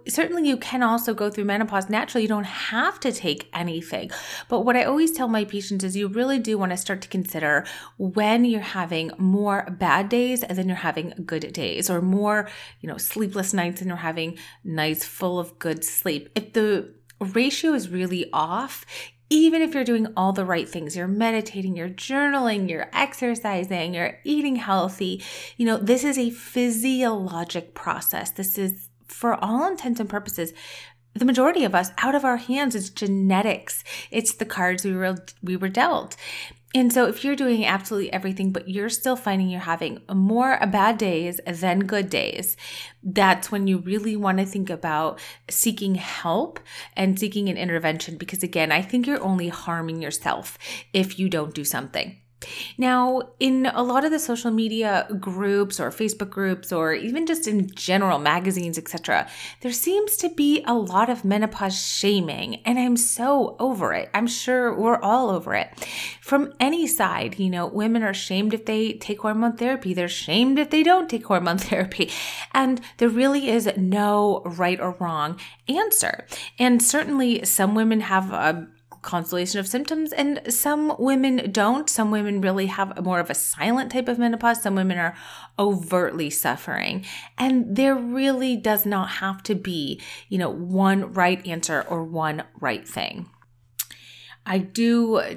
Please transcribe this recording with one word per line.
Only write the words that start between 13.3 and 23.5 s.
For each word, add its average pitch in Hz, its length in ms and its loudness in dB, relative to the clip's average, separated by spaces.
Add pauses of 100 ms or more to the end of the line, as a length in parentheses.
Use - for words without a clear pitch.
nights 185 280 -2
than 185 80 -4
you're 175 80 -4
having 165 420 -4 (240)
nights 156 420 -2
full 180 360 -2
of 170 180 -10
good 165 240 -4
sleep. - 540 -4
If - 160 -6
the 214 420 0 (240)
ratio 254 540 2
is 214 160 0
really 180 440 -2
off, 175 540 -2 (440)
even 320 320 6
if 320 100 0
you're 269 120 0
doing 226 320 2
all 190 160 4
the 190 120 0
right 175 240 0
things, 160 280 -8
you're 175 100 -4
meditating, 208 720 0
you're 170 120 -6
journaling, 247 800 0
you're 160 240 -4
exercising, 196 1040 -2